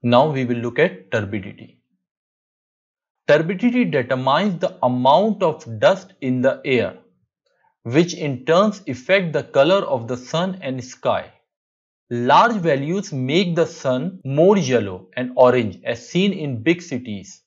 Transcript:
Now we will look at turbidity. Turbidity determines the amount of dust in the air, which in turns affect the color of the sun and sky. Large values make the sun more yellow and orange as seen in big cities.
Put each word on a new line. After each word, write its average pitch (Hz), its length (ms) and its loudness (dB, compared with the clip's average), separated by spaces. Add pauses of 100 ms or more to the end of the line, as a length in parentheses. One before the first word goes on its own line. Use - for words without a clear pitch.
Now 123 300 4
we 135 140 -4
will 120 120 -2
look 117 220 -6
at 185 320 0
turbidity. 104 680 -8 (1500)
Turbidity 202 580 2
determines 143 760 0
the - 240 -4
amount 139 600 2
of 120 360 -4
dust 180 420 2
in 127 200 -2
the 131 240 0
air, 120 320 0 (880)
which 156 320 0
in 143 300 -6
turns 202 420 2
affect 175 460 -2
the 147 100 -2
color 170 400 2
of 117 240 -4
the 120 100 -6
sun 185 440 -6
and 131 220 -8
sky. - 480 -4 (800)
Large 147 460 4
values 165 540 -2
make 156 440 0
the 165 100 2
sun 143 580 -4
more 165 360 4
yellow 107 480 -2 (100)
and 127 180 -6
orange 123 480 4
as 120 240 -8
seen 190 260 0
in 139 280 -8
big 175 220 0
cities. 110 640 -12